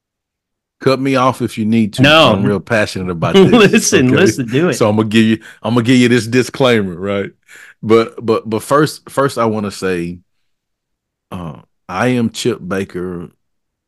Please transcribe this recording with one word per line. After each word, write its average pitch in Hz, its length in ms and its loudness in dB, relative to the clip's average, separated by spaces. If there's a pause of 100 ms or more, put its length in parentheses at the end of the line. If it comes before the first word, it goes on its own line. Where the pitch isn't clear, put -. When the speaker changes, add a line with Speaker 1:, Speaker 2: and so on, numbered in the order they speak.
(880)
Speaker 1:
Cut 131 140 2
me 135 160 0
off 127 260 0
if 117 160 -6
you 110 60 -2
need 110 300 0
to. 127 80 0
Speaker 2:
No. 147 300 4
Speaker 1:
I'm 104 120 0
real 101 160 0
passionate 98 500 -4
about 85 240 -2
Speaker 2:
<laughs> 190 160 6
Speaker 1:
this, - 0 - (220)
Speaker 2:
Listen, 185 340 2
Speaker 1:
okay? 127 100 2
Speaker 2:
listen, 151 300 0
do 143 220 0
it. 131 60 -2
Speaker 1:
So 110 140 2
I'm 107 60 0
gonna 110 140 0
give 110 160 4
you, 110 180 0 (180)
I'm 113 140 -4
gonna 120 100 2
give 127 120 4
you 123 120 4
this 117 200 0
disclaimer, 117 680 0
right? 98 380 -6 (500)
But, 113 420 2
but, 110 240 -2
but 107 140 -4
first, - 480 -2
first 135 260 -2
I 117 100 0
wanna 107 260 -4
say, 90 480 -6 (1120)
uh, 85 300 -14 (260)
I 113 200 -2
am 120 220 0
Chip - 380 -4
Baker 90 640 -8 (580)